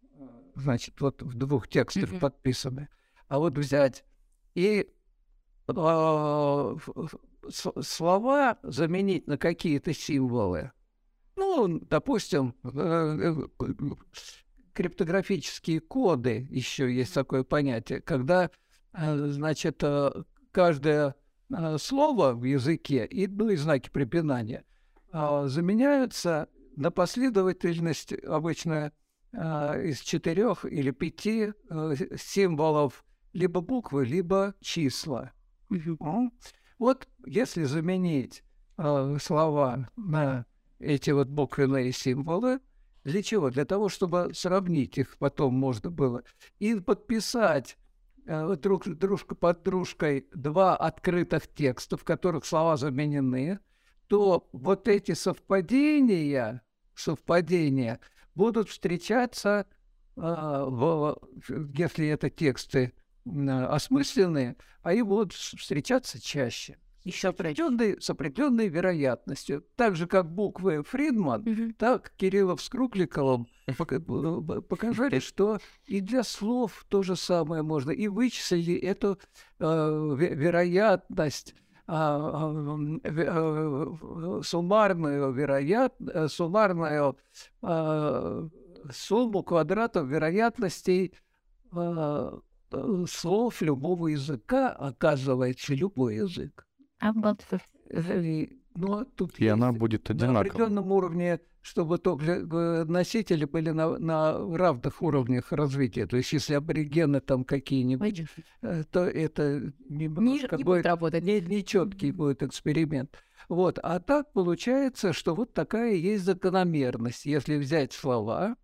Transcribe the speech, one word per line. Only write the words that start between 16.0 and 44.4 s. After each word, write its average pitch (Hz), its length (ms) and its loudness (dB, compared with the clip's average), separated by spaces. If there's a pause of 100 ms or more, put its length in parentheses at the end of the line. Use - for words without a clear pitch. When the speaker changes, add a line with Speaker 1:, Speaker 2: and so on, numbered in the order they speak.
Speaker 1:
еще 131 380 -2
есть 123 260 -2
такое 131 300 0
понятие, 135 560 -2
когда, 165 500 2 (440)
э, 156 220 -2 (120)
значит, 147 560 -2
э, 143 260 2 (420)
каждое, 151 600 4 (360)
э, 160 280 -2
слово 262 560 2
в 120 100 -6
языке 135 600 0
и, 190 220 -2
ну, 214 220 0
и 190 60 2
знаки 143 340 0
препинания, 135 760 -2 (480)
э, 147 360 0
заменяются 190 1000 2 (280)
на 151 140 0
последовательность 180 1200 0 (120)
обычно, 156 680 -2 (400)
э, 160 580 -4
из 131 100 -4
четырех 180 680 0
или 139 260 -2
пяти, 208 600 -2 (180)
э, 156 260 -4
с-, - 260 -6
символов, 156 840 2 (300)
либо 175 280 0
буквы, 180 440 -2
либо 190 540 0
числа. 135 720 -4 (380)
Speaker 2:
Мгм. 165 300 -4
Speaker 1:
М? 233 320 -2 (460)
Вот 254 300 2 (180)
если 180 380 0
заменить, 160 800 -2 (340)
э, 143 420 0
слова 147 760 0
на 151 500 0 (340)
эти 143 320 0
вот 139 160 2
буквенные 135 640 0
символы, 170 680 0 (440)
для 175 180 0
чего? 165 280 2
Для 135 140 0
того, 196 240 0
чтобы 175 460 0
сравнить 175 640 0